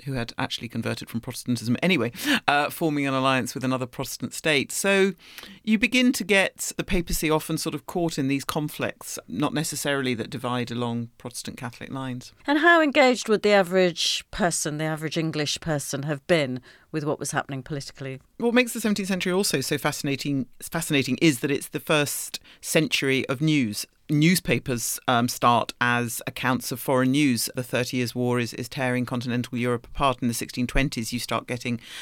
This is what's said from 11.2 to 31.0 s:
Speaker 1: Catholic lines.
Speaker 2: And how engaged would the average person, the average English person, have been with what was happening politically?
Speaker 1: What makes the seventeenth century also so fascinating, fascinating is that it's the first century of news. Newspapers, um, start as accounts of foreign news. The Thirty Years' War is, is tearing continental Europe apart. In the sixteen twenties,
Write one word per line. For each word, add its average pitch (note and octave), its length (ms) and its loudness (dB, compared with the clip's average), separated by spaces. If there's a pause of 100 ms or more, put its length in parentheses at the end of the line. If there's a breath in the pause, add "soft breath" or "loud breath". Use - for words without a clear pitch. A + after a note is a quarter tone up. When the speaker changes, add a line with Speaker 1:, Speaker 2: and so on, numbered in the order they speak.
Speaker 1:
Catholic - 360 -12
lines. C3 400 -8 (140)
Speaker 2:
And C#4+ 120 2
how E4+ 220 8
engaged C4 480 4
would G#3+ 140 2
the G#3 80 4
average F#3 800 4
person, D#3+ 480 0
the D#3 60 -2
average D#3 340 -2
English D#3+ 420 -2
person, D3+ 440 -2
have D3 220 -4
been C3+ 340 2 (300 loud breath)
with D#3 140 -4
what D3 160 -2
was C3+ 100 -6
happening C#3 320 -4
politically? C3+ 580 -10 (180)
Speaker 1:
What A#3 160 2
makes B3 180 4
the A#3 80 -6
seventeenth G3+ 280 0
century F#3 240 0
also F#3 280 2
so D3 180 -2
fascinating, C#3+ 680 -2 (140)
fascinating - 600 0
is D#3 180 4
that C#3+ 100 -2
it's - 180 -4
the D3 120 -10
first - 600 -2 (200 loud breath)
century C3+ 680 0
of C3+ 120 -4
news. C#3+ 460 2 (240)
Newspapers, D3 960 2
um, A#2+ 180 4
start - 540 2
as A#2+ 460 2
accounts B2+ 440 -2
of B2+ 100 -6
foreign B2+ 320 2
news. C3+ 420 4
The B2+ 80 -2
Thirty B2 340 -2
Years' B2 180 -2
War B2 240 2
is, A#2 140 -2
is - 160 -8
tearing B2+ 380 -2
continental B2 500 -4
Europe A#2+ 300 -2
apart. C3+ 340 0
In B2 80 0
the A#2 60 0
sixteen B2 320 -4
twenties, A#2+ 480 0